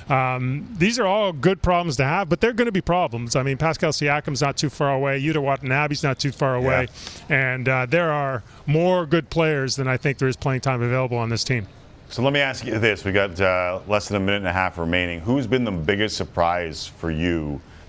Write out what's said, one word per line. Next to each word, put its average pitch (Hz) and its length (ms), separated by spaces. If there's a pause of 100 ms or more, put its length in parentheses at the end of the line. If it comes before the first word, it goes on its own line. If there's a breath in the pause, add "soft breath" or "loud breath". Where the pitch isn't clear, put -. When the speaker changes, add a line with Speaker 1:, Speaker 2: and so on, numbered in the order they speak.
Speaker 1:
um, 131 580 (120)
these 220 200
are 220 80
all 196 260
good 160 300
problems 170 360
to 135 60
have, 165 260
but 170 100
they're 233 140
gonna 233 180
be 185 80
problems. 127 560
I 131 60
mean, 135 160
Pascal 156 340
Siakam's 147 480
not 139 160
too 147 140
far 143 220
away. 135 300
Yuta 156 200
Watanabe's 139 600
not 139 160
too 139 140
far 131 240
away. 131 320 (400 loud breath)
Speaker 2:
Yeah. 147 80 (180)
Speaker 1:
And, 127 140
uh, 127 180
there 165 240
are 135 320 (240 loud breath)
more 175 400
good 156 240
players 151 460
than 135 100
I 127 120
think 135 200
there 131 100
is 127 80
playing 131 260
time 127 200
available 123 360
on 117 100
this 117 160
team. 117 240 (400)
Speaker 2:
So - 120
let 139 140
me 143 60
ask 135 260
you 110 120
this. 104 280
We 98 60
got, 98 280
uh, 92 380 (100)
less 104 200
than 104 100
a - 20
minute 98 160
and 101 100
a 87 60
half 92 240
remaining. 85 440
Who's 120 260
been 123 180
the 110 60
biggest 98 440
surprise 85 720
for - 240
you 78 480 (300 loud breath)